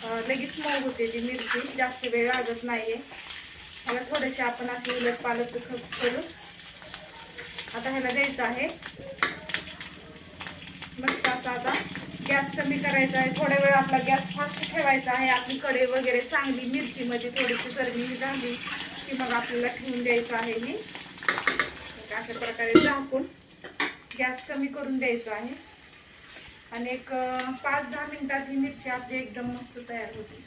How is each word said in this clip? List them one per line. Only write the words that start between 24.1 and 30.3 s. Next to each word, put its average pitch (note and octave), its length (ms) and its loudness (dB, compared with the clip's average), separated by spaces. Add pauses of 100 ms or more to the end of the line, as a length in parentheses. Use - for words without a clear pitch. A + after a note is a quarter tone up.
गॅस B3+ 300 -2
कमी C#4 180 0
करून C4+ 320 -2
द्यायचा A#3 340 0
आहे A#3+ 220 -6 (1160)
आणि A#3+ 180 -4
एक, B3+ 220 -4
अ, B3+ 380 0
पाच C#4+ 400 0
दहा D4 160 -4
मिनिटात C#4 420 -2
ही C4+ 80 -2
मिरची C4+ 320 0
आपली B3 300 -4
एकदम A#3+ 280 -6
मस्त B3 320 -8 (100)
तयार A3+ 280 -6
होते. - 300 -12